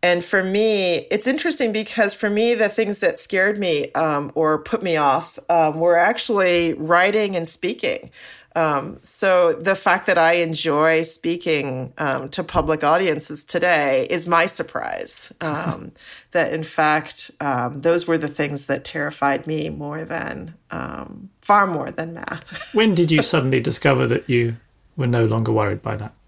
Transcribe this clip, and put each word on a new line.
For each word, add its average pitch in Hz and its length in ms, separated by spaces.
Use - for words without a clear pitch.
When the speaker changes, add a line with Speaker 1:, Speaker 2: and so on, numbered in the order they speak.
Speaker 1:
and 175 220
for 190 200
me, 190 680
it's 208 160
interesting 262 440
because 208 440
for 214 140
me, 226 260
the 214 140
things 208 300
that 175 200
scared 202 400
me, 156 340
um, 147 400
or 156 260
put - 220
me 170 160
off, 147 400
um, 160 300
were 170 180
actually 175 760
writing 190 640
and 165 120
speaking. - 640
Um, 151 480
so 180 500
the 175 220
fact 190 320
that 185 100
I 165 160
enjoy 160 680
speaking, 147 960
um, 135 300
to 180 140
public 156 400
audiences 156 600
today 151 680
is 165 160
my 170 220
surprise, - 840
um, 160 500
<laughs> - 200
that 165 220
in 160 100
fact, 156 680
um, 135 420
those 170 260
were 160 100
the 147 100
things 143 380
that - 180
terrified 143 600
me 156 240
more 151 360
than, 160 500
um, - 580
far 202 260
more 151 240
than 165 240
math. - 280
<laughs> - 40
Speaker 2:
When 214 220
did 165 160
you 151 100
suddenly 131 380
discover 127 480
that - 200
you 117 300
were 139 100
no 120 200
longer 113 260
worried 107 320
by 110 140
that? 107 160